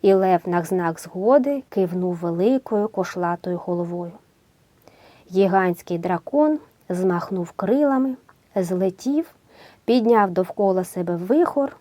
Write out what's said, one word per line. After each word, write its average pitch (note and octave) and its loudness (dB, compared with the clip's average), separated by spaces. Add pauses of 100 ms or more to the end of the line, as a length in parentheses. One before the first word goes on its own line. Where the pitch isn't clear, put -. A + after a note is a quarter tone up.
І G3 6
Лев F#3+ 2
на F3 0
знак E3+ -2
згоди C4 0
кивнув F3+ -2
великою G#3 0
кошлатою F3 -4
головою. F3 -6 (1200)
Гігантський F#3 2
дракон C#4+ 0 (300)
змахнув F3+ -2
крилами, C4 0 (400)
злетів, F#3+ -2 (500)
підняв A3+ 4
довкола F#3 0
себе F3 -4
вихор C#4 0